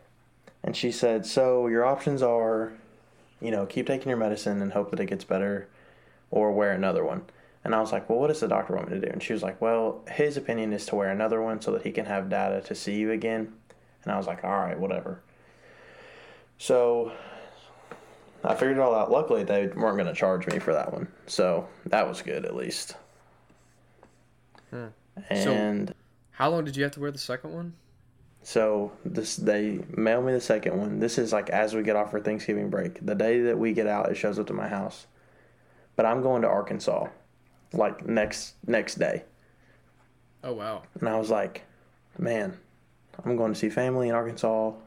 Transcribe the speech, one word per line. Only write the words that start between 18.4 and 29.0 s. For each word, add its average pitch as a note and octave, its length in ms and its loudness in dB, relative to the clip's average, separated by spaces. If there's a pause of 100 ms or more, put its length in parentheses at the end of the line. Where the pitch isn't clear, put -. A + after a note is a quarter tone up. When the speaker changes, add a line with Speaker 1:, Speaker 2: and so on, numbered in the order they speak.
Speaker 1:
I - 100 2
figured C3+ 240 2
it - 20 2
all B2+ 140 4
out. G#2+ 160 2
Luckily, B2 340 4
they G2+ 240 2
weren't G2+ 280 0
gonna F2 180 -2
charge F#2 340 2
me - 100 -2
for - 140 0
that D2+ 200 0
one. - 160 -6 (180)
So F2 420 0 (180)
that G#2 220 4
was - 140 -8
good, C#2+ 220 -4
at - 100 -6
least. B1 420 -6 (1700)
Speaker 2:
Hmm. A#2+ 160 -8 (480)
So G2+ 180 2
Speaker 1:
And G#2 420 0 (380)
Speaker 2:
how C#3 180 2
long E3 140 0
did C#3 120 -6
you C#3 80 0
have C#3+ 80 -2
to D3 80 -14
wear C#3+ 100 -2
the C#3 80 -12
second C3 340 -8
one? E3+ 220 -10 (680)
Speaker 1:
So G#2+ 500 2 (120)